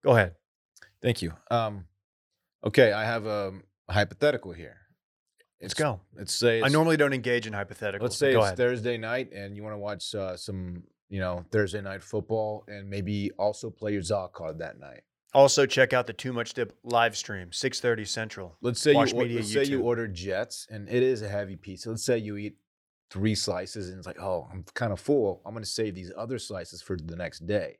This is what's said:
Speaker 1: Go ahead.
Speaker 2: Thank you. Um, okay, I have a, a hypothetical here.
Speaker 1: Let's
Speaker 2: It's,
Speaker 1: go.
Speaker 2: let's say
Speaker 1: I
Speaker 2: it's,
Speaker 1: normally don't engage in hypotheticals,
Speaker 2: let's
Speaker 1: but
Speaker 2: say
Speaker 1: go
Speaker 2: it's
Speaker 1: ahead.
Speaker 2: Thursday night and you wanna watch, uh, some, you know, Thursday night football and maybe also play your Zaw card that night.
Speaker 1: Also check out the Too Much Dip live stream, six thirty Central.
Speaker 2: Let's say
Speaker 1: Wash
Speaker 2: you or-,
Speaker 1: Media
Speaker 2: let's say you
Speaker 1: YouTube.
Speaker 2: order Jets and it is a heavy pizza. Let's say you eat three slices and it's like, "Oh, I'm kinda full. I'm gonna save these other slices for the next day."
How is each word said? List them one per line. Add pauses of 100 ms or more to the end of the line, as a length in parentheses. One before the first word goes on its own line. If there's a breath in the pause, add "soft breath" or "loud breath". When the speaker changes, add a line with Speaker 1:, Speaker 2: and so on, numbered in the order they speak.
Speaker 1:
Go
ahead. (680 soft breath)
Speaker 2:
Thank
you. (180)
Um, (760)
okay,
I
have
a, (340)
a
hypothetical
here. (840)
Speaker 1:
Let's
Speaker 2:
It's,
Speaker 1:
go. (160)
Speaker 2:
let's
say
Speaker 1:
I
Speaker 2:
it's,
Speaker 1:
normally
don't
engage
in
hypotheticals,
Speaker 2:
let's
Speaker 1:
but
Speaker 2:
say
Speaker 1:
go
Speaker 2:
it's
Speaker 1:
ahead.
Speaker 2:
Thursday
night
and
you
wanna
watch,
uh,
some, (240)
you
know,
Thursday
night
football
and
maybe
also
play
your
Zaw
card
that
night. (340)
Speaker 1:
Also
check
out
the
Too
Much
Dip
live
stream,
six
thirty
Central.
Speaker 2:
Let's
say
Speaker 1:
Wash
Speaker 2:
you
or-,
Speaker 1:
Media
Speaker 2:
let's
say
you
Speaker 1:
YouTube.
Speaker 2:
order
Jets
and
it
is
a
heavy
pizza.
Let's
say
you
eat (540)
three
slices
and
it's
like,
"Oh,
I'm (100)
kinda
full.
I'm
gonna
save
these
other
slices
for
the
next
day."